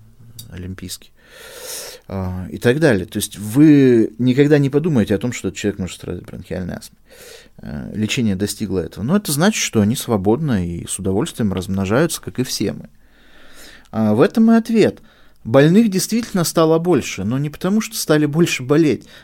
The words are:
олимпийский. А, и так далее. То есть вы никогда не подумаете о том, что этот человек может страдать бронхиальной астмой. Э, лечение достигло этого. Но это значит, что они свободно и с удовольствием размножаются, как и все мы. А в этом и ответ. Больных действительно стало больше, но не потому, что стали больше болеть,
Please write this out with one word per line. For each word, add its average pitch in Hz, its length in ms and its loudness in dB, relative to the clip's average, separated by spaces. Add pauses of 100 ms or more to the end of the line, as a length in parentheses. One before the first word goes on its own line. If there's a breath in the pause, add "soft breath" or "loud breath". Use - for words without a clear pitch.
(500)
олимпийский. 90 600 -14 (960 loud breath)
А, 92 420 -8
и - 80 -12
так 127 220 0
далее. 110 260 2
То - 120 -8
есть - 200 -8
вы 127 800 6
никогда 143 400 4
не 139 120 2
подумаете 143 440 0
о - 40 0
том, 123 140 -6
что - 160 -6
этот 87 100 -10
человек 101 200 -4
может 90 180 -8
страдать 90 280 -12
бронхиальной 87 500 -10
астмой. - 240 -18 (600 loud breath)
Э, 64 360 -12
лечение 107 420 -2
достигло 98 440 -4
этого. 85 240 -8
Но 160 120 0
это 208 160 -2
значит, 180 300 0
что - 180 0
они 104 160 2
свободно 110 680 0
и 87 200 -8
с - 120 -10
удовольствием 98 540 -2
размножаются, 98 680 -2
как - 180 -12
и 127 60 0
все - 280 -6
мы. - 160 -14 (1040 soft breath)
А 107 220 2
в 113 60 2
этом 220 300 4
и 226 60 6
ответ. 220 440 2 (440 soft breath)
Больных 160 460 6
действительно 190 540 -2
стало 160 340 2
больше, 156 460 -2
но 117 120 -2
не 147 140 -4
потому, 196 300 -2
что - 160 -8
стали 151 300 0
больше 156 360 0
болеть, 143 460 0 (160 loud breath)